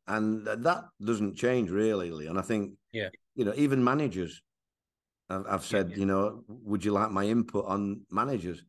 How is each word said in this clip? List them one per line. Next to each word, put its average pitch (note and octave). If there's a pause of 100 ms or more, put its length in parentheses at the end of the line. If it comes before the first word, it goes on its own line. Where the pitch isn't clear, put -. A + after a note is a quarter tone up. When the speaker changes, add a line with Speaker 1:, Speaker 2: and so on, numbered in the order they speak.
Speaker 1:
and G#2+
th-, G#2+
that E3+ (180)
doesn't G#2
change B2
really, G2
Leon. D#2+
I F#2+
think, G2+ (200)
Speaker 2:
Yeah. G#2+ (260)
Speaker 1:
you C3
know, G2+
even C#3
managers, B2 (880)
I've, F#2+
I've G2
said, F#2+
Speaker 2:
Yeah. G2
Speaker 1:
you G2
know, G2+
"Would G#2
you G#2
like G#2+
my G2
input A2
on G2+
managers?" F#2+